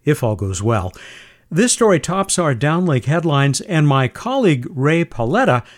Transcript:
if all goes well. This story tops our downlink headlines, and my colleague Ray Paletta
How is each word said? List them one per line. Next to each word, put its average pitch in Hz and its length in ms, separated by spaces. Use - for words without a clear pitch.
if 147 200
all 107 120
goes 95 280
well. 104 280
This 214 240
story 202 280
tops 190 400
our 151 160
downlink 151 500
headlines, 143 560
and 156 260
my 135 200
colleague 202 640
Ray 160 340
Paletta 135 580